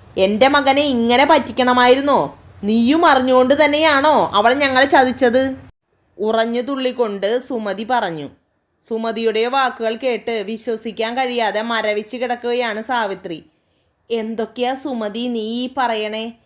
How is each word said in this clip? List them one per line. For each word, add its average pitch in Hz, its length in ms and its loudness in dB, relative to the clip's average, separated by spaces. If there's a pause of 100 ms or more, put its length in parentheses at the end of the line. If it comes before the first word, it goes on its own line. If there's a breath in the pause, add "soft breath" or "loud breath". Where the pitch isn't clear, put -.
(160)
എൻ്റെ 208 320 4
മകനെ 285 360 2 (100)
ഇങ്ങനെ 240 300 4
പറ്റിക്കണമായിരുന്നോ? 247 1080 2 (300)
നീയും 233 420 2
അറിഞ്ഞുകൊണ്ട് 262 580 4
തന്നെയാണോ 294 720 4
അവൾ 233 160 4
ഞങ്ങളെ 269 320 2
ചതിച്ചത്? 262 720 2 (600)
ഉറഞ്ഞു 226 440 -2
തുള്ളിക്കൊണ്ട് 240 760 -2 (100)
സുമതി 220 360 -6
പറഞ്ഞു. 190 440 -4 (580)
സുമതിയുടെ 226 680 -2
വാക്കുകൾ 240 420 -2
കേട്ട് 233 380 -4 (160)
വിശ്വസിക്കാൻ 226 680 -6
കഴിയാതെ 233 460 -2
മരവിച്ച് 214 540 -4
കിടക്കുകയാണ് 240 680 -4
സാവിത്രി. 196 640 -6 (680)
"എന്തൊക്കെയാ 226 640 -4
സുമതി 240 540 -6
നീ 226 180 -4 (160)
ഈ 247 160 -6
പറയണേ? 220 540 -4 (120)